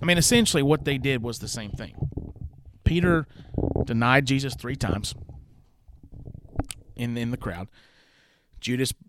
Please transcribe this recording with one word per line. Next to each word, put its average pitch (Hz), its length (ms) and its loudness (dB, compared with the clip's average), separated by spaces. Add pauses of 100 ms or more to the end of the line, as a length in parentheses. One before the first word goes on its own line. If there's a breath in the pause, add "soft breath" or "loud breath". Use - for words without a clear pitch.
I - 20 -4
mean, 175 140 4
essentially 185 460 4
what 143 200 4
they 139 140 0
did 127 240 2
was 117 160 -6
the - 100 -8
same 107 220 -8
thing. 104 240 -10 (880)
Peter 170 460 4 (560 loud breath)
denied 123 420 4
Jesus 135 300 0
three 123 180 -8
times - 400 -2 (1800)
in, 120 200 -4
in 117 140 -2
the 123 60 -2
crowd. 92 320 -6 (920 soft breath)
Judas 123 320 -2 (160)